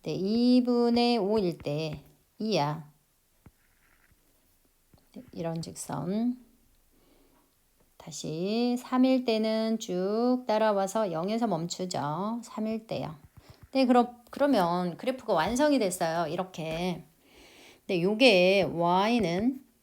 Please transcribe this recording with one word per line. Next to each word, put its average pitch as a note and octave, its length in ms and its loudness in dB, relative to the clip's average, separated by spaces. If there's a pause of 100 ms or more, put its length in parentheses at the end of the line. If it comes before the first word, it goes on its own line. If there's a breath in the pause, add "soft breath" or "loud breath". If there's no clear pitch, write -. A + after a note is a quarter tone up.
네, D#3+ 100 -8
이분의 A#3+ 1040 2
오일 F#3+ 400 0
때 D3+ 440 -6 (360)
이야. D#3+ 500 -2 (2250)
네, - 100 -16 (100)
이런 E3 300 -6
직선. G3+ 760 -6 (1600 soft breath)
다시 G3+ 840 -4
삼일 B3+ 460 2
때는 A3 540 0
쭉 A3 680 0
따라와서 G#3+ 640 0
영에서 G3+ 360 -2
멈추죠. F3 1000 -4
삼일 A3 420 -6
때요. - 300 -8 (560 soft breath)
네, C4 120 4
그럼, A#3+ 460 2
그러면 F3+ 680 2
그래프가 B3+ 360 -4
완성이 B3 460 2
됐어요. E3+ 540 0
이렇게. E3+ 720 -6 (800 loud breath)
네, F3 160 0
요게 G3 600 6 (120)
Y는 F#3+ 880 0 (180)